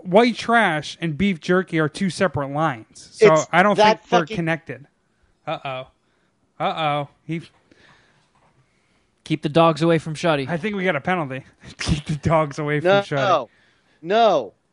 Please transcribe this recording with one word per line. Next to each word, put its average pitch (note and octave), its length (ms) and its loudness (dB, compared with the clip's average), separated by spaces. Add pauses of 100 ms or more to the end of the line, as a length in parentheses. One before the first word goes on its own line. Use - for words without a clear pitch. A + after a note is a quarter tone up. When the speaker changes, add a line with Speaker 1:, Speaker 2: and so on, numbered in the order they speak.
Speaker 1:
white G#3+ 360 4
trash G3+ 640 0
and D#3+ 160 -4
beef F#3+ 240 0
jerky F3+ 380 0
are D#3 100 2
two F#3+ 220 -4
separate D3 420 -2
lines. C#3+ 600 -6
So G3+ 200 6
Speaker 2:
It's D3+ 180 2
Speaker 1:
I F3 120 4
don't G3+ 140 2
Speaker 2:
that G#3+ 240 4
Speaker 1:
think - 100 -20
they're A#3 100 4
Speaker 2:
fucking E3+ 160 -4
Speaker 1:
connected. D#3+ 500 -6 (600)
Uh-oh. C3+ 420 -10 (720)
Uh-oh. D3+ 480 -4 (160)
He D#3+ 180 -8 (1800)
Speaker 3:
Keep D#3 180 -4
the D#3+ 60 -4
dogs D#3+ 340 4
away E3 160 2
from D#3 160 -8
Shuddy. C#3+ 340 -2
Speaker 1:
I E3+ 80 -4
think G3+ 200 -6
we F#3 80 -4
got F3+ 120 -2
a C3+ 40 -6
penalty. D3 440 -6 (160)
<laughs> - 180 -20
Keep - 280 -4
the D#3 100 -6
dogs D#3 420 0
away D3 220 -2
from E3+ 80 0
Speaker 2:
No, G3+ 120 4
Speaker 1:
Shuddy. D3+ 160 -6
Speaker 2:
no. C#3 320 0 (540)
No. F3+ 500 2 (200)